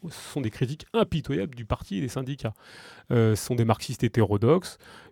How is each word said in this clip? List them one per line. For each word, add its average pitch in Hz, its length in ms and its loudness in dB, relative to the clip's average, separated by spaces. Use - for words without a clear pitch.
Ce - 240 -14
sont 143 80 -2
des 110 100 -2
critiques 135 420 -4
impitoyables 143 640 -2
du 117 100 -12
parti - 320 -6
et 175 40 -2
des 135 60 -2
syndicats. 131 460 -6
Euh, 113 240 6
ce - 100 -4
sont 127 100 -2
des 117 100 4
marxistes 113 380 0
hétérodoxes, 113 760 2